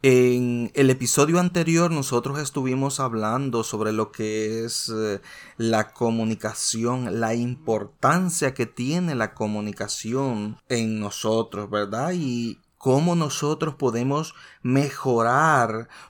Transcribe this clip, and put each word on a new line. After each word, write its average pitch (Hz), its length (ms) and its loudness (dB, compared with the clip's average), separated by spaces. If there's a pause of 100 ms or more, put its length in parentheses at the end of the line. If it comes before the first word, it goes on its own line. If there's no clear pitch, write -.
En 123 720 4
el 135 160 6
episodio 143 480 2
anterior 170 540 2
nosotros 139 480 -2
estuvimos 135 580 -2
hablando 117 640 -2
sobre 107 300 -2
lo 110 180 -2
que 110 540 -4
es, - 280 -6
eh, 107 280 -2 (360)
la 113 360 2
comunicación, 113 1300 -2
la 113 160 0
importancia 127 1160 0
que 120 140 -2
tiene 151 480 -2
la 110 180 -2
comunicación 107 1300 -4 (100)
en 113 300 -2
nosotros, 107 720 -2
¿verdad? 107 440 -2
Y 120 440 -2 (200)
cómo 151 360 4
nosotros 151 600 -2
podemos 135 600 0 (280)
mejorar 127 1300 2 (200)